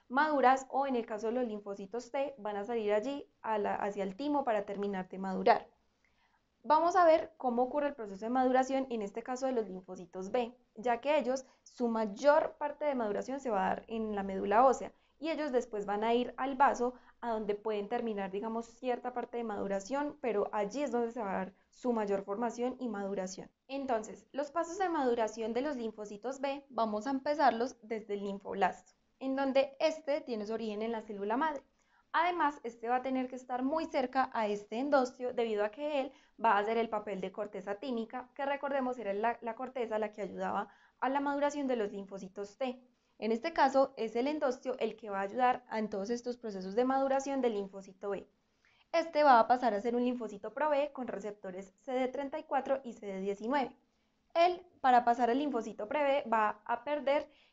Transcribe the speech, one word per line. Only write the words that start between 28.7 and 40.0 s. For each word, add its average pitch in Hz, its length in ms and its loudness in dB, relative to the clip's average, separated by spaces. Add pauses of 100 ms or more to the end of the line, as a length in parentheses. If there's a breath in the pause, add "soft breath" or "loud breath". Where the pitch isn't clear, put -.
en 269 160 -2
donde 269 420 2
este 311 420 0
tiene 214 260 -6
su 220 60 -6
origen 220 300 -4
en 226 80 -2
la 220 120 -4
célula 208 340 -2
madre. 294 260 0 (500 soft breath)
Además, 320 520 2
este 233 240 -8
va 247 80 2
a 254 60 0
tener 262 260 -2
que 262 80 -10
estar 247 260 -6
muy 311 240 0
cerca 262 460 0
a 220 140 0
este 208 320 -4
endostio 254 540 2
debido 220 320 0
a 214 60 0
que 294 300 -2
él 269 120 -4 (300 loud breath)
va 220 100 6
a 202 60 6
hacer 214 180 0
el 233 120 2
papel 208 320 -4
de 185 120 -6
corteza 208 440 -6
tímica, 254 580 -6
que 285 100 -6
recordemos 277 540 -2
era 202 160 -4
la, 226 260 0
la 233 140 -6
corteza 240 440 -4
la 214 140 -2